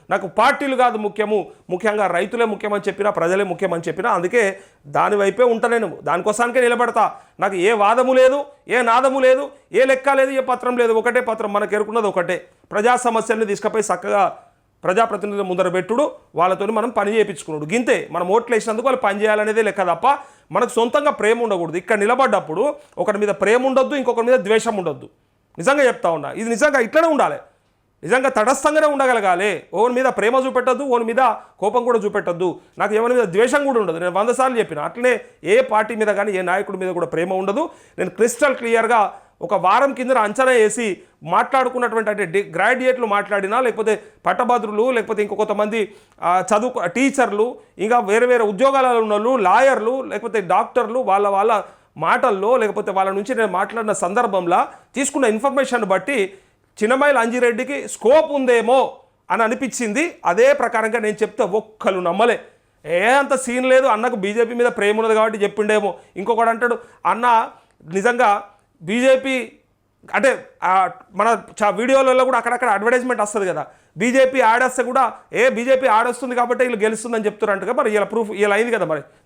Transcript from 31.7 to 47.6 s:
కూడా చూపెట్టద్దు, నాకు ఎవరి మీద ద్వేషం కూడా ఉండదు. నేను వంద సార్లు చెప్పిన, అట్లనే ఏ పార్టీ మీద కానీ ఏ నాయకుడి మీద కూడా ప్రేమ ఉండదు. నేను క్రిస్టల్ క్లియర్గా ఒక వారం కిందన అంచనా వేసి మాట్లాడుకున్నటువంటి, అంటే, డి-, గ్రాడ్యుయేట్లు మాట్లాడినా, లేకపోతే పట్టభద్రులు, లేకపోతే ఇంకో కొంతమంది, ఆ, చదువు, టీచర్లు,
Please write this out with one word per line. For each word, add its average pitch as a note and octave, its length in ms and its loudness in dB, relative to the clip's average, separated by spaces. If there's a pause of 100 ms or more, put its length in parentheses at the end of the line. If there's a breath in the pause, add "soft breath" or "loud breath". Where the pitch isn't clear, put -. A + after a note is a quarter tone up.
కూడా A#3 160 2
చూపెట్టద్దు, F3+ 640 -2 (160 loud breath)
నాకు G3+ 180 -2
ఎవరి A#3 180 0
మీద B3 100 2
ద్వేషం A#3+ 420 0
కూడా B3+ 140 0
ఉండదు. E3+ 180 -2
నేను F3 140 -4
వంద G3+ 180 0
సార్లు B3+ 300 0
చెప్పిన, D#3+ 200 -4
అట్లనే A3+ 400 -2 (240 loud breath)
ఏ G#3 180 4
పార్టీ G#3+ 340 -2
మీద G#3+ 120 0
కానీ G3+ 240 0
ఏ F#3 100 -2
నాయకుడి F#3+ 360 -2
మీద F#3 160 -4
కూడా E3+ 120 -2
ప్రేమ E3+ 280 -2
ఉండదు. G3+ 360 -2 (280 loud breath)
నేను F3+ 120 -4
క్రిస్టల్ B3 460 0
క్లియర్గా A3+ 640 0 (240 loud breath)
ఒక G#3 80 -2
వారం G#3+ 400 2
కిందన B3+ 240 -2
అంచనా A#3 340 2
వేసి G#3+ 500 0 (220 loud breath)
మాట్లాడుకున్నటువంటి, A#3 840 0
అంటే, G3+ 160 -2
డి-, E3 300 -4
గ్రాడ్యుయేట్లు A#3+ 500 0
మాట్లాడినా, G3+ 560 -2
లేకపోతే A3 420 -2 (220 loud breath)
పట్టభద్రులు, A3+ 640 0
లేకపోతే A3 300 -2
ఇంకో G3+ 140 -4
కొంతమంది, G#3 600 -2 (260 loud breath)
ఆ, F3+ 300 2
చదువు, A3 360 0
టీచర్లు, A#3+ 720 0 (200 loud breath)